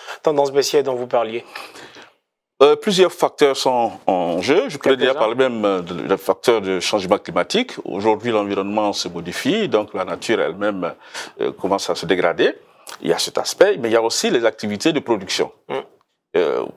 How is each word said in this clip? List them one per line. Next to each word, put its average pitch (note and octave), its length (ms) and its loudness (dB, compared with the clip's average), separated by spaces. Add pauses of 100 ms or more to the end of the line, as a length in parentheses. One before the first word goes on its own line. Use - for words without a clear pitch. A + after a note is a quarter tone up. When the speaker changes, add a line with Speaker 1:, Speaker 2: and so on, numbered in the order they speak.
(220)
Speaker 1:
tendance C#3+ 300 2
baissière C#3 320 2
dont C3 100 -2
vous B2 140 -4
parliez ? A#2 360 -2 (1200)
Speaker 2:
Euh, D3 140 8
plusieurs F3+ 360 2
facteurs C#3 460 2
sont A#2+ 360 0 (120)
en F2+ 380 0
jeu. F3+ 260 2
Je D3+ 80 -10
pourrais C#3 180 2
déjà B2+ 180 0
Speaker 1:
Quelques-uns. C#3+ 60 -2
Speaker 2:
parler A2+ 160 2
même, B2 300 0
euh, F#2+ 160 2
de, F2 120 -10
de E2 240 0
facteurs - 440 2
de F#2+ 180 0
changement F#2+ 380 0
climatique. F2+ 560 -2 (100)
Aujourd'hui, G#2+ 480 -2
l'environnement G2+ 640 0
se - 140 -6
modifie, F2+ 600 -2
donc G#2+ 280 0
la F#2 100 -2
nature F#2+ 340 -2
elle-même, F2+ 540 -2 (480)
euh, B1+ 100 0
commence G2 380 -2
à E2+ 60 0
se - 100 -8
dégrader. F2+ 500 0 (460)
Il - 80 -4
y E2 40 2
a - 60 0
cet - 200 -6
aspect, - 380 2
mais A#2 120 -4
il G#2+ 40 2
y - 20 2
a A#2 60 4
aussi A2+ 280 -2
les B2+ 160 0
activités G#2+ 480 0
de C#3+ 60 0
production. F#2+ 520 -2 (160)
Speaker 1:
Mm. - 60 -6 (640)
Speaker 2:
Euh, C#2+ 280 0 (120)